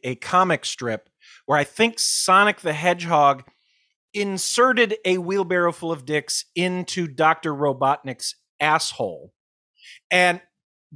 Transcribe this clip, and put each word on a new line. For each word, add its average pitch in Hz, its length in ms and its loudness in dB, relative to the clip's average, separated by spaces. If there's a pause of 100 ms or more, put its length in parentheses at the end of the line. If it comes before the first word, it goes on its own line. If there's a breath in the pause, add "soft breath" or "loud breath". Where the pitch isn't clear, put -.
a 127 120 -6
comic 180 500 0
strip - 440 -6 (380 soft breath)
where 143 100 2
I 143 60 2
think 226 360 -2
Sonic 202 600 2
the 160 120 -2
Hedgehog 151 680 2 (720)
inserted 214 800 0 (100)
a 185 120 2
wheelbarrow 180 560 0
full 165 180 -8
of 139 140 -8
dicks 147 400 -4 (100)
into 180 520 -4
Doctor 156 460 0
Robotnik's 135 840 -2 (240)
asshole. 135 760 -2 (760 loud breath)
And 180 320 2 (540)